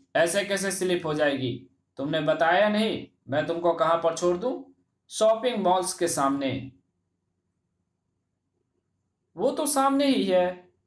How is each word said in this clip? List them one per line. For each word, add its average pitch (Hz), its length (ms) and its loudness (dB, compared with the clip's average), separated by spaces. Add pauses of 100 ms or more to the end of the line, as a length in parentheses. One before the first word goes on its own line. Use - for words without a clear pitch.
(160)
ऐसे 170 280 2
कैसे 196 260 -2
स्लिप 180 360 -2
हो 151 80 -2
जाएगी? 139 360 0 (480)
तुमने 151 220 -4
बताया 160 480 2
नहीं, 214 380 -2 (220)
मैं 151 180 -2
तुमको 170 260 0
कहाँ 165 240 2
पर 165 200 0
छोड़ 175 200 0
दूँ?" - 380 -6 (360)
"शॉपिंग 220 520 2
मॉल्स 180 320 2
के 170 140 0
सामने।" 139 640 -2 (2750)
"वो 220 140 0
तो 294 160 -4
सामने 269 400 2
ही 220 180 2
है, 180 460 0 (160)